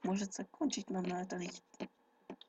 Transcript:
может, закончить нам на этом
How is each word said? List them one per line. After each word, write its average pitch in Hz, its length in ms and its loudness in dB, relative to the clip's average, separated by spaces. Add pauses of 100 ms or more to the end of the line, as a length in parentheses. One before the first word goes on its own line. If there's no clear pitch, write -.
может, 196 300 2
закончить - 560 0
нам 185 140 2
на 180 180 2
этом 185 200 -2 (1080)